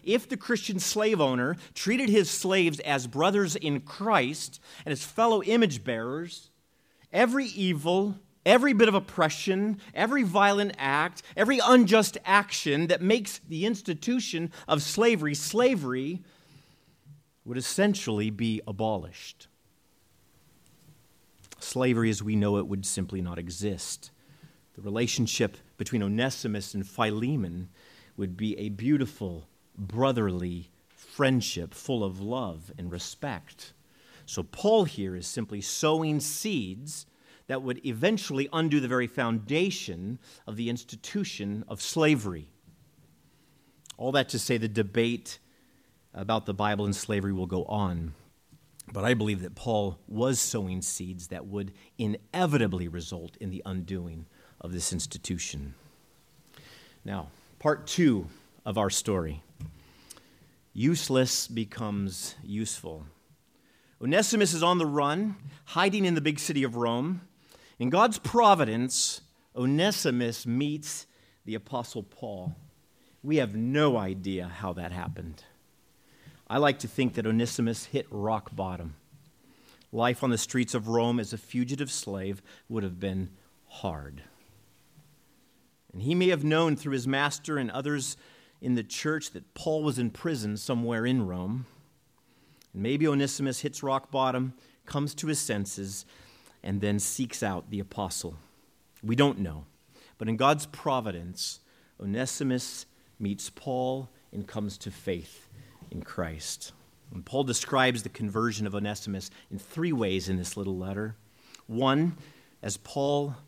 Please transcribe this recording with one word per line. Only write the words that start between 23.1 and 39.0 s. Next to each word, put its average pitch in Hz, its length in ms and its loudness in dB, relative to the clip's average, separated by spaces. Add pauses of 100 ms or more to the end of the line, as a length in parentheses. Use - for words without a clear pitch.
not 87 180 -6
exist. 87 720 -6 (640)
The - 80 -16
relationship 110 760 0 (200)
between 110 260 -2
Onesimus 107 720 -2
and 98 120 -4
Philemon 107 800 -2 (480)
would 95 200 -4
be 107 220 -2
a 104 100 -6
beautiful, 104 800 -2 (280)
brotherly 95 960 0 (180)
friendship 123 840 0
full 120 300 -2
of 95 160 -4
love 98 580 -6
and 87 140 -8
respect. - 800 -10 (540)
So - 160 -6
Paul 214 420 4
here 95 320 -4
is 87 100 -8
simply 107 340 -8
sowing 156 600 0
seeds 135 840 -6 (400)
that 131 160 -4
would 127 220 -4
eventually 139 680 0
undo 160 280 4
the 127 80 0
very 123 180 2